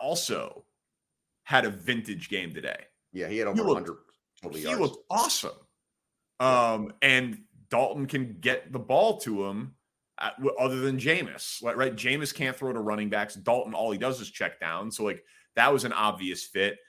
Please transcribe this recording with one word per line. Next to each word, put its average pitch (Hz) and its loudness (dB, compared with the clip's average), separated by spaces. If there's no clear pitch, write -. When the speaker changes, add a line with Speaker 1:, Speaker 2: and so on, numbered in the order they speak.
Speaker 1:
also 117 -4
had 131 6
a 107 0
vintage 104 -4
game 90 -4
today. 69 -8
Speaker 2:
Yeah, 87 -4
he 107 -4
had 107 0
Speaker 1:
He 98 -2
Speaker 2:
over 220 4
Speaker 1:
looked, 190 4
Speaker 2:
a 135 6
hundred 85 -4
total 87 -10
Speaker 1:
he 156 -6
Speaker 2:
yards. 156 0
Speaker 1:
looked - -2
awesome. - 0
Speaker 2:
Yeah. 123 6
Speaker 1:
Um, 107 -4
and 127 4
Dalton 131 2
can 131 -4
get 123 0
the 131 -4
ball 180 4
to 101 -2
him, 107 -8
uh, 107 -2
w-, 135 2
other 131 0
than 131 0
Jameis. 131 -2
Like, 117 -2
right? 127 0
Jameis 131 -2
can't 131 -2
throw 131 -4
to 117 -4
running 104 0
backs. 104 -2
Dalton, 113 0
all 110 0
he 101 -2
does 123 -2
is 104 -12
check - -4
down. 90 -4
So, 110 -4
like, 95 -2
that 127 6
was 131 2
an 113 -2
obvious 92 0
fit. 101 0